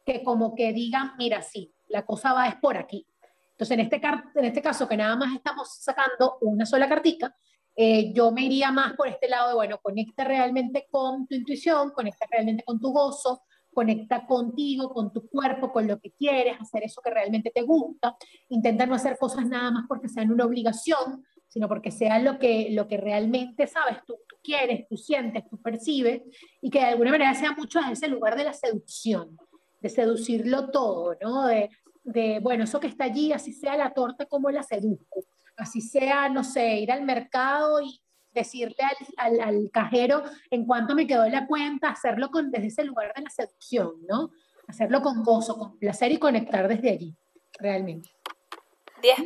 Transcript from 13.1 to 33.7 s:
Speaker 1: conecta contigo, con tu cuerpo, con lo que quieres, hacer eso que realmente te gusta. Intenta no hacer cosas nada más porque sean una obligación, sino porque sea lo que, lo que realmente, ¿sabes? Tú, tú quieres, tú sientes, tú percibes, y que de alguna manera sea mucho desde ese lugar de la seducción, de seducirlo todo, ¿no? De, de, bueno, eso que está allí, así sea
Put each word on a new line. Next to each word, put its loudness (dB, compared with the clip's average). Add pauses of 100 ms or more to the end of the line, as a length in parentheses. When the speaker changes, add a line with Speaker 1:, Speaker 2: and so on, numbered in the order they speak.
Speaker 1:
conecta 0
contigo, -2
con -4
tu -8
cuerpo, -2
con 2
lo -2
que -18
quieres, 0
hacer -6
eso -12
que -4
realmente 0
te 0
gusta. 2 (340)
Intenta 2
no 2
hacer 0
cosas -2
nada -2
más -2
porque -6
sean 0
una 4
obligación, 0 (240)
sino -2
porque -4
sea 2
lo 2
que, 2
lo 0
que -2
realmente, 0
¿sabes? -2
Tú, -12 (140)
tú -20
quieres, -2
tú -8
sientes, -2
tú -16
percibes, -2 (380)
y -4
que 4
de 4
alguna 4
manera 4
sea 0
mucho -4
desde 0
ese -4
lugar 0
de 0
la -2
seducción, -4 (420)
de -4
seducirlo 0
todo, 0
¿no? -2
De, 2 (340)
de, 0
bueno, 2
eso 0
que -2
está -4
allí, 2
así -6
sea -4